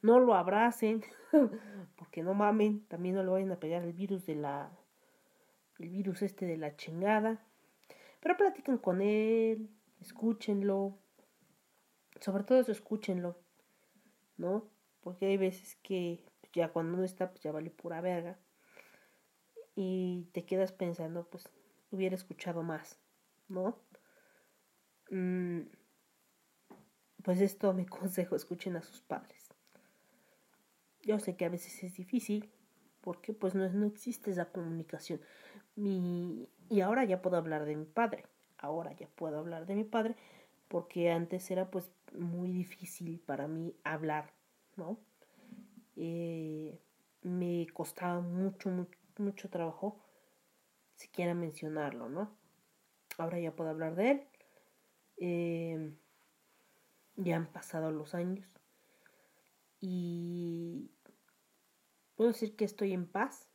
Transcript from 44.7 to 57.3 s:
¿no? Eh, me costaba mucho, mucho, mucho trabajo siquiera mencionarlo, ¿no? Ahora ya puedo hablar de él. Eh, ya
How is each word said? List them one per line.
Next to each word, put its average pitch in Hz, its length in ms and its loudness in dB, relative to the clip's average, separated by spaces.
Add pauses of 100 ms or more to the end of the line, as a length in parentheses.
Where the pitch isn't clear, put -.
¿no? 190 220 -8 (1000)
Eh, 165 840 -6 (420)
me 175 500 0
costaba 175 480 -4
mucho, 185 480 -2
mucho, 180 300 -4 (200)
mucho 202 300 -4
trabajo 175 560 -4 (920)
siquiera 175 380 -4
mencionarlo, 151 760 -4
¿no? 190 280 -6 (840)
Ahora 170 200 -4
ya 165 160 -4
puedo 160 160 -4
hablar 160 240 -4
de 208 160 4
él. 285 180 2 (880)
Eh, 165 800 -4 (1200)
ya 175 200 0